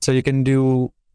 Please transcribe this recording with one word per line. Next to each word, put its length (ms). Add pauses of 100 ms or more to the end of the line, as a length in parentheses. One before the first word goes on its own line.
So 100
you 140
can 180
do 500 (220)